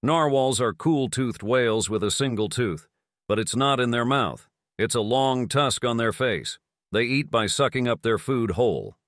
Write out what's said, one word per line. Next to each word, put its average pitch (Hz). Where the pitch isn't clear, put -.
Narwhals 139
are 117
cool-toothed 131
whales 110
with 104
a 101
single 110
tooth, 95
but 107
it's 110
not 135
in 123
their 120
mouth. 120
It's 110
a 120
long 127
tusk 139
on 120
their 113
face. 104
They 113
eat 139
by 117
sucking 127
up 117
their 113
food 117
whole. 82